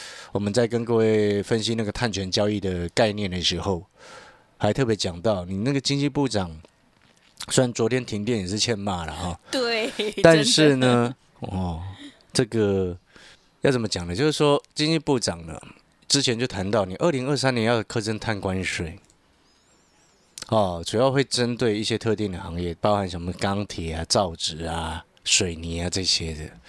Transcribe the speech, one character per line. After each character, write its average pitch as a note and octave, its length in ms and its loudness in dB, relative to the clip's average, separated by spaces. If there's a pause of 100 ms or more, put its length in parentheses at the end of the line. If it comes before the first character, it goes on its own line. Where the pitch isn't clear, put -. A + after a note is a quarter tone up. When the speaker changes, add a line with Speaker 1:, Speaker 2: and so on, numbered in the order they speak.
(340)
Speaker 1:
我 G2+ 60 -2
们 G2+ 120 0
在 A#2+ 160 2
跟 A#2 160 -2
各 A#2 120 0
位 G#2+ 460 4
分 A2 220 0
析 A2+ 120 -2
那 A2+ 100 -2
个 G2+ 80 -2
碳 A#2+ 180 -2
权 F#2+ 180 -4
交 G#2 200 2
易 G#2 100 0
的 F2+ 300 -2
概 A2 240 2
念 G2+ 180 -4
的 F2+ 100 -4
时 F2 160 0
候， F#2 240 -2 (760)
还 G#2 160 2
特 C3+ 100 0
别 A2+ 100 2
讲 F2+ 280 -4
到， F#2+ 240 0
你 F#2+ 140 -4
那 A#2+ 120 0
个 C#3 80 0
经 C#3 180 0
济 C#3+ 120 0
部 C#3 180 0
长 G2 260 -2 (960)
虽 - 120 4
然 B2 120 2
昨 A2+ 160 0
天 B2+ 160 0
停 G#2 180 -4
电 A#2 160 0
也 F#2 80 -4
是 G2 100 -2
欠 G#2+ 200 0
骂 G2 280 -4
了 D#2 80 -8
哈。 E2+ 260 -6 (120)
Speaker 2:
对， A#3 400 -2 (320)
Speaker 1:
但 D#3+ 200 10
是 D3 340 6
呢， B2 360 4 (280)
Speaker 2:
真 - 80 -8
的。 F#2 80 -4
Speaker 1:
哦， F2 240 -4 (500)
这 C3 140 2
个 G2 520 0 (640)
要 C#3 100 6
怎 B2+ 80 2
么 A2 80 -2
讲 F2 200 -4
呢？ F2 80 -4
就 A#2+ 100 0
是 D#3 60 4
说， C#3+ 300 4 (120)
经 D3+ 160 -2
济 E3 80 2
部 D3 220 2
长 E2+ 260 -4
呢， D#2+ 140 -12 (480)
之 C#3+ 140 2
前 B2 180 0
就 B2 80 0
谈 F#2+ 220 -4
到， G#2 160 2
你 F#2 100 -8
二 E3+ 160 2
零 B2+ 180 -2
二 D3 60 0
三 C3 180 0
年 A#2 120 0
要 A2+ 180 2
课 - 160 -4
征 A2 180 -4
碳 G#2 220 -4
关 F#2 240 -2
税。 F2 340 -6 (1500)
哦， F#2 380 2
主 - 120 -2
要 C3 140 4
会 C3+ 120 2
针 A#2+ 340 0
对 A2 200 2
一 A2 60 -2
些 G#2+ 140 0
特 A2 180 0
定 G2+ 160 -4
的 F2 80 -8
行 F2 220 -6
业， E2+ 180 -4
包 G#2 160 4
含 G2 140 0
什 F2 100 -8
么 F2 140 -4
钢 G2+ 320 -2
铁 E2 280 -8
啊、 D#2+ 140 -4
造 F#2+ 280 0
纸 E2 300 -6
啊、 E2 380 -6 (200)
水 F2+ 320 0
泥 E2+ 260 -6
啊 F2 80 -2
这 F#2+ 140 -4
些 E2 300 -2
的。 D2+ 80 -10 (280)